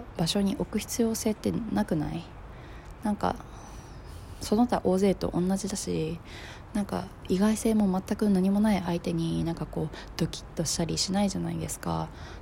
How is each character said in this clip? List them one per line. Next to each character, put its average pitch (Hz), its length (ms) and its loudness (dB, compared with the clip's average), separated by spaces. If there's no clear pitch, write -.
場 175 100 2
所 185 140 2
に 196 180 2
置 190 60 -2
く - 160 -2
必 - 220 -2
要 226 140 2
性 220 160 0
っ 208 40 0
て - 160 -2
な 202 100 2
く 185 140 0
な 151 160 0
い？ 165 100 -6
な 208 80 2
ん 202 60 0
か、 - 180 0
そ - 160 2
の 240 120 6
他 196 180 2
大 185 140 6
勢 190 160 6
と 180 200 -2
同 180 220 2
じ 196 100 -4
だ 196 80 -2
し、 165 420 -2
な 208 100 0
ん - 20 0
か 185 180 -4
意 185 100 4
外 214 200 6
性 220 180 4
も 190 320 4
全 - 100 0
く 214 120 4
何 190 200 6
も 202 120 4
な 214 120 6
い 185 120 2
相 175 160 0
手 180 100 -2
に 165 320 0
な 160 80 0
ん 170 40 -2
か 151 100 -4
こ 156 260 -4
う - 40 -12
ド 165 100 2
キ - 160 -8
ッ - 40 -14
と 170 80 -2
し - 140 0
た 170 80 2
り 160 120 -2
し - 140 0
な 196 100 2
い 202 80 4
じ 185 80 -4
ゃ 175 40 -2
な 170 100 -2
い 165 60 -4
で 160 100 -4
す - 140 -8
か。 160 260 -2